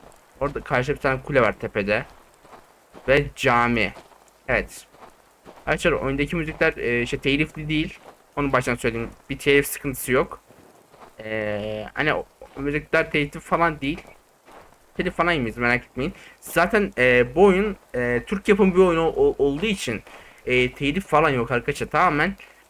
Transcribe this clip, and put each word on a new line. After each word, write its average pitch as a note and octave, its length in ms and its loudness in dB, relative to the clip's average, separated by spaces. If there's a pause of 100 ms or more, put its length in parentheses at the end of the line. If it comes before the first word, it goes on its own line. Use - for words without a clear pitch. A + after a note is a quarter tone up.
(400)
orada C#3 200 -4
karşıda C#3 360 -2
bir - 40 -14
tane C3 220 -2
kule C3+ 200 2
var G2+ 100 2
tepede. G#2+ 520 -4 (1040)
Ve C#3 180 4 (100)
cami. A#2+ 560 2 (560)
Evet. - 380 -4 (720)
Arkadaşlar D#3+ 340 -2
oyundaki C#3 440 -2
müzikler, D#3 400 -2
e, A#2+ 300 0
şey, C3 120 -6
telifli D3+ 500 -2
değil. D#3 300 -4 (380)
Onu C#3+ 160 -2
baştan B2+ 220 0
söyleyeyim. A#2 360 -4 (200)
Bir - 80 -8
telif C#3+ 280 2
sıkıntısı - 460 -6
yok. D#3 280 -2 (840)
E, G#2+ 680 -6
hani C#3+ 200 0
o, - 120 -4 (300)
o C3+ 40 -10
müzikler D3 500 -2
telif D3 300 -4
falan E3 400 0
değil. C#3+ 200 -4 (960)
Telif F3 180 -4
falan E3+ 180 0
yemeyiz A#2 240 -2
merak A#2+ 280 0
etmeyin. C#3+ 300 -6 (260)
Zaten, F#3+ 580 0
e, B2 360 4
bu F3 100 6
oyun, G3 320 4 (180)
e, A#2+ 320 -2
Türk G3+ 220 -4
yapım G3 260 4
bir F#3 60 6
oyun F3 180 4
o-, E3 180 2
o-, C#3+ 220 4
olduğu C#3+ 280 0
için, D#3 360 -4 (440)
e, B2+ 260 2
telif C#3+ 340 -4
falan D#3 240 4
yok A#2+ 200 -2
arkadaşlar. B2 360 -4
Tamamen, E3 480 0 (360)